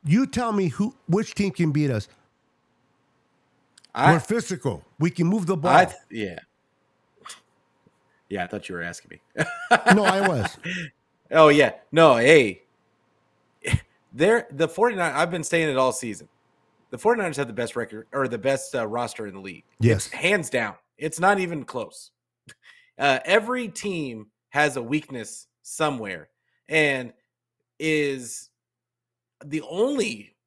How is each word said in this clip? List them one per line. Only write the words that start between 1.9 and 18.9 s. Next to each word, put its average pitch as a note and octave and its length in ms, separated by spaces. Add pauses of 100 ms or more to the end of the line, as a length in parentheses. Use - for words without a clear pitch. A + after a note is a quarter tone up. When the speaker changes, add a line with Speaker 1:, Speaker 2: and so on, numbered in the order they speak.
Speaker 1:
us. A2 180 (1900)
Speaker 2:
I C#3+ 200
Speaker 1:
We're D#3+ 60
physical. D#3+ 640 (140)
We E3 120
can E3 160
move F#3+ 200
the F#3 100
ball. D#3+ 180
Speaker 2:
I F3+ 120
th-, - 100 (140)
yeah. G2 280 (1900)
Yeah, G2 160
I - 20
thought G#2 220
you F#2 60
were E2+ 80
asking - 280 (260)
me. - 80 (260)
<laughs> - 240
Speaker 1:
No, G#3 100
I G3 220
was. A#2+ 300 (760)
Speaker 2:
Oh, D#3 180
yeah. D3 240 (200)
No, D3+ 240
hey. A#2+ 460 (1500)
They're, G#3 380
the D3+ 180
forty-nine, F#3 460
I've E3 160
been E3+ 140
saying E3 240
it C3+ 80
all C3 160
season. G#2 360 (640)
The B2+ 80
forty-niners G#3 380
have C#3 120
the A2+ 40
best A#2 240
record, A2 360
or C3+ 160
the A#2 100
best, C3+ 360
uh, A#2+ 120
roster A2+ 400